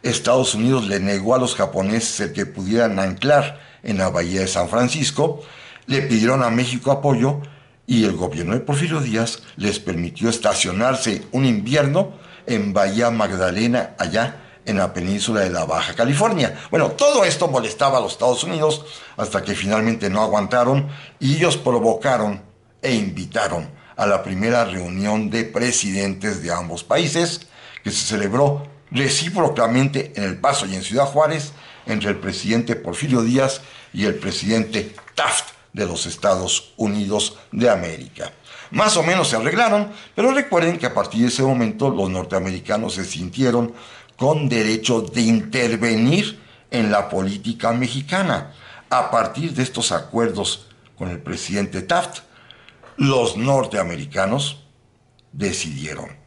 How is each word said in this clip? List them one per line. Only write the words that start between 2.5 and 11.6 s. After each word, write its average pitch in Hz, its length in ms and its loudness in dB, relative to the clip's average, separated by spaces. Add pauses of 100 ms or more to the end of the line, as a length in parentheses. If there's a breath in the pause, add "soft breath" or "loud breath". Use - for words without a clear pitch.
anclar 127 600 2 (240 loud breath)
en 104 140 -2
la 95 120 2
bahía 87 300 0
de 92 80 0
San 87 220 0
Francisco, 135 720 0 (460 loud breath)
le 175 160 0
pidieron 127 380 4
a 120 80 2
México 123 420 0
apoyo 135 500 2 (440 loud breath)
y 117 200 4
el 95 80 2
gobierno 85 400 -2
de 135 80 0
Porfirio 151 400 0
Díaz 113 420 -2 (140 loud breath)
les 98 220 -2
permitió 87 500 -2
estacionarse 107 1040 0
un 135 100 2
invierno 135 680 2 (320 loud breath)